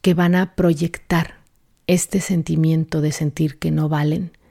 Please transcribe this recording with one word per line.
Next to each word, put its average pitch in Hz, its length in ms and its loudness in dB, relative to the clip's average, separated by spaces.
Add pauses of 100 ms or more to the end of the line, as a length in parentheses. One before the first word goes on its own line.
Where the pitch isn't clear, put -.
que 180 120 4
van 175 200 2
a 185 200 0
proyectar 170 880 -2 (460)
este 180 340 0
sentimiento 160 800 0
de 151 120 0
sentir 151 460 -4
que 160 120 -4
no 156 180 0
valen, 156 420 -2 (200)